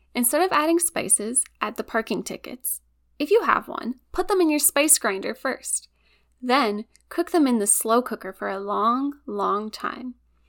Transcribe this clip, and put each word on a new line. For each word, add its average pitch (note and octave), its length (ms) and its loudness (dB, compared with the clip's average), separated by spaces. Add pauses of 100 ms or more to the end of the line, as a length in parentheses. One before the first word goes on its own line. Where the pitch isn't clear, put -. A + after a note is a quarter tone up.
(140)
Instead B3 260 2
of F#4 120 2
adding D#4 260 4
spices, - 640 -2 (160)
add G#3+ 160 -4
the A3+ 60 -2
parking A3+ 400 -2
tickets. - 580 -10 (380)
If D4 140 -2
you A4 100 6
have B3 240 2
one, - 300 -8 (160)
put F#4+ 160 -2
them G4 120 2
in E4 80 4
your D4+ 120 2
spice - 380 4
grinder G3 360 -4
first. - 540 -8 (520)
Then, B3 440 0 (240)
cook F4 240 -2
them D4+ 160 6
in A#3+ 100 2
the G3+ 80 0
slow A3+ 360 2
cooker G#3+ 300 -8
for G3+ 160 -8
a G3 120 -6
long, A3+ 540 0 (120)
long G3+ 420 -2
time. A#3+ 460 -10 (340)